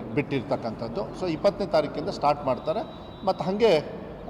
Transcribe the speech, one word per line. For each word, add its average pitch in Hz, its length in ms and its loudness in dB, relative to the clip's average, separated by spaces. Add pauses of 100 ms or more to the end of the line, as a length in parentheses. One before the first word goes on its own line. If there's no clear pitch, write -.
(140)
ಬಿಟ್ಟಿರ್ತಕ್ಕಂಥದ್ದು. 117 1040 -2
So 185 100 -2
ಇಪ್ಪತ್ತನೇ 190 360 2
ತಾರೀಕಿಂದ 151 420 2
ಸ್ಟಾರ್ಟ್ 147 360 2
ಮಾಡ್ತಾರೆ. 151 360 0 (460)
ಮತ್ತು 190 180 2
ಹಾಗೆ, 196 600 4 (260)